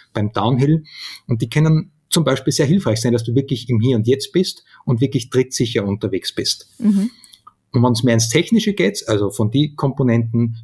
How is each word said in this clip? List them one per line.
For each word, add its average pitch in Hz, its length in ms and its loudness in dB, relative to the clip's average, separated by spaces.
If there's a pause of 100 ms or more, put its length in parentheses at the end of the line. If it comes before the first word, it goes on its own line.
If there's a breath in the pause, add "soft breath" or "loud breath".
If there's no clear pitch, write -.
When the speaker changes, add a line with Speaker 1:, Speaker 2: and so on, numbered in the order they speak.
(140 loud breath)
Speaker 1:
beim 107 180 -2
Downhill 139 520 2 (440 loud breath)
und 117 140 -2
die 117 80 -4
können 156 420 2 (180)
zum 170 140 2
Beispiel 135 300 0
sehr 151 120 0
hilfreich 131 360 2
sein, 120 100 0
dass 117 140 0
du 120 100 -2
wirklich 139 340 -2
im 113 120 2
Hier 127 160 2
und 107 100 0
Jetzt 127 240 0
bist - 320 -2 (220 soft breath)
und 117 160 0
wirklich 139 280 -2
trittsicher 123 560 0
unterwegs 98 480 -4
bist. - 360 -6 (100)
Speaker 2:
Mhm. 208 300 2 (640 soft breath)
Speaker 1:
Und 120 100 2
wenn's 120 200 2
mehr 123 100 4
ins 113 160 0
Technische 196 440 2
geht, 196 360 -2
also 101 200 0
von 104 220 -2
die 147 240 -2
Komponenten, 117 880 0